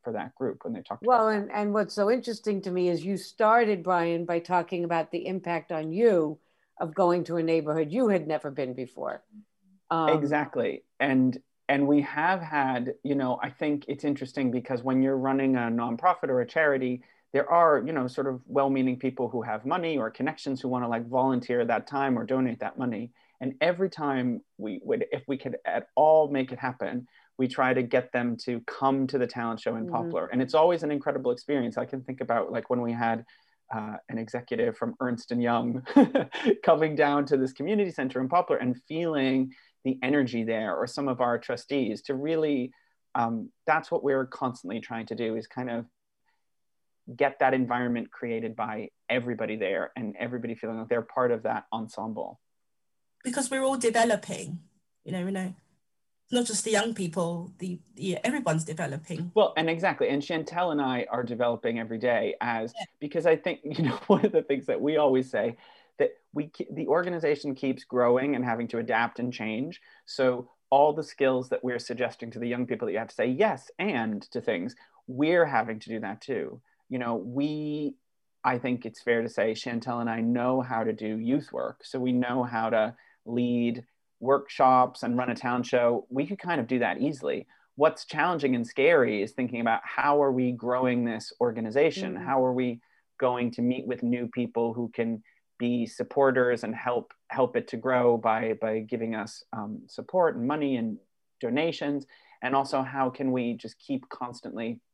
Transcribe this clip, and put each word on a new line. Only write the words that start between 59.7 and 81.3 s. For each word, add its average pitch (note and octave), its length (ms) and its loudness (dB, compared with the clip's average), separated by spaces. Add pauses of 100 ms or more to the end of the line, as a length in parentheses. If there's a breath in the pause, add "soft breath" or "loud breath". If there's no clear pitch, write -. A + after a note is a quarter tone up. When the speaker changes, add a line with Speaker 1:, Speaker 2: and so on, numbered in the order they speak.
Speaker 1:
and C#3 140 0
Chantel E3 480 -2
and D3 100 0
I B2+ 300 -2
are A#2+ 140 -2
developing A#2 560 0
every A2+ 180 -6
day A2+ 420 2
as, A2+ 380 -2
Speaker 3:
Yeah. - 60 -8 (160)
Speaker 1:
because D#3 260 -2
I D#3+ 80 8
think, D#3+ 260 -2
<laughs> - 40 -20
you D3+ 200 -2
know, B2 220 0
one - 180 6
of - 80 4
the D#3+ 100 4
things C3+ 240 -2
that - 140 0
we D3 160 2
always C3 340 4
say, A#2 260 -2 (420 soft breath)
that - 140 2 (200)
we D#3 140 -6
ke-, - 260 -12
the C#3+ 140 -6
organization D#3 680 0
keeps C3 300 -4
growing B2 520 2
and B2 80 -2
having A#2 240 -2
to A#2 100 -4
adapt A#2 400 0
and B2 140 -4
change. A#2+ 480 -6 (260 soft breath)
So B2+ 420 0 (220)
all D3 220 6
the D#3 100 -4
skills C3 460 0
that - 160 -2
we're A#2+ 160 -2
suggesting A#2+ 500 -6
to A#2 80 -12
the A#2+ 100 -4
young B2 180 -2
people A#2+ 200 -4
that F#2 60 -2
you G#2 80 -2
have A2+ 80 -6
to - 60 -20
say A#2 120 0
yes C#3+ 440 0 (100)
and A2+ 500 -2
to A#2+ 100 -6
things, G2+ 360 -2 (320 soft breath)
we're D#3 360 4
having A2+ 360 0
to - 100 -18
do A2+ 100 -4
that G#2+ 220 -8
too. A#2+ 380 -6 (280)
You C3 120 -6
know, A#2+ 160 -2
we, D3 800 -4 (480)
I B2+ 140 2
think B2 280 -2
it's - 160 -12
fair A#2 180 2
to A2+ 80 -4
say, A2+ 240 0
Chantel A#2+ 480 -4
and A#2 80 -2
I A2+ 140 -2
know B2 400 2
how A#2 220 -2
to A2 80 0
do G#2+ 260 -4
youth B2 340 -2